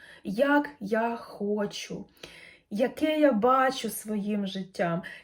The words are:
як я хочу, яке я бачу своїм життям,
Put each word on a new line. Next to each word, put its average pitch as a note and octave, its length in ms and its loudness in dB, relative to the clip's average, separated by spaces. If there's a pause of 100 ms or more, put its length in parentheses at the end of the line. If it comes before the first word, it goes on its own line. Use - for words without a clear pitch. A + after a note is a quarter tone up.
(240)
як C#4 460 2 (100)
я A3 360 -2
хочу, G#3 920 -6 (640)
яке D4+ 500 0
я D4 120 8
бачу B3 580 2
своїм G#3 580 -4
життям, F#3 560 -4 (200)